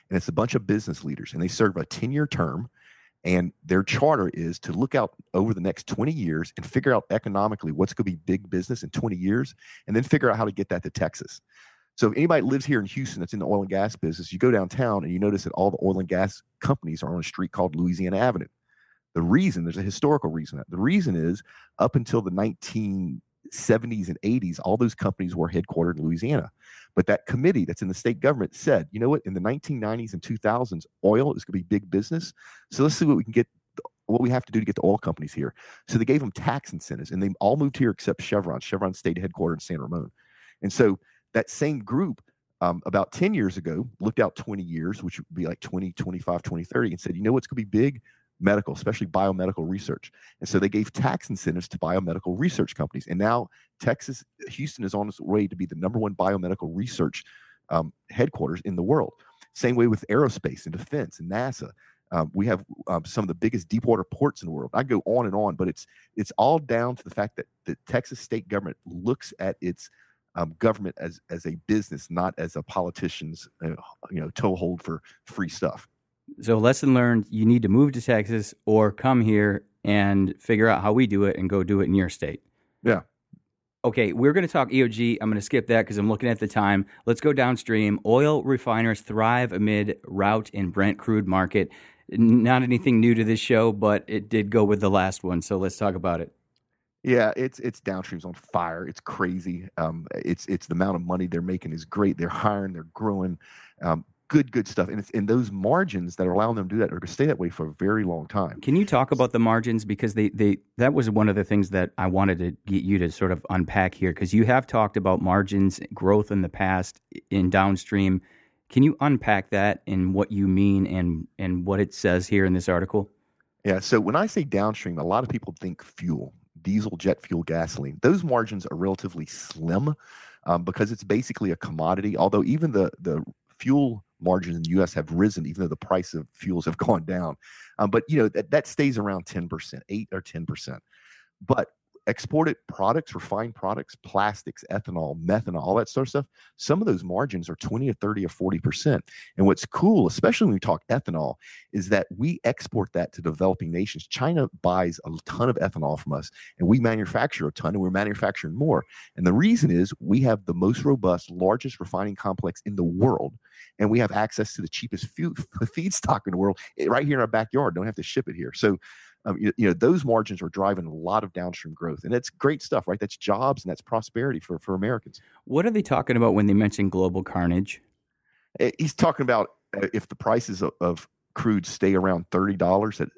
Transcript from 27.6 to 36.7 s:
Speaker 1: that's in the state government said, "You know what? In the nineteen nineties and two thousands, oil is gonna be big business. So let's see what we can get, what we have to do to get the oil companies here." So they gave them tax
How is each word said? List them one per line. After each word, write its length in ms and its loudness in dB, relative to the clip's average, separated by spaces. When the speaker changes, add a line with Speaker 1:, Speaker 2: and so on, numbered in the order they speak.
Speaker 1:
that's 180 -6
in 60 -2
the 60 -4
state 240 -2
government 360 0
said, 360 2
"You 80 -8
know 100 0
what? 160 0
In 80 -6
the 80 -4
nineteen 380 -4
nineties 340 -6
and 100 -10
two 140 -6
thousands, 500 -2
oil 300 4
is 100 -10
gonna 140 -6
be 40 -4
big 260 -2
business. 460 -4
So 120 0
let's 140 4
see 80 2
what 120 6
we 80 0
can 80 -10
get, 160 2
what 140 2
we 100 2
have 140 0
to 80 -12
do 60 0
to 80 0
get 80 -2
the 100 -2
oil 140 4
companies 340 -6
here." 220 -6
So 100 0
they 60 2
gave 160 2
them 120 -6
tax 400 -4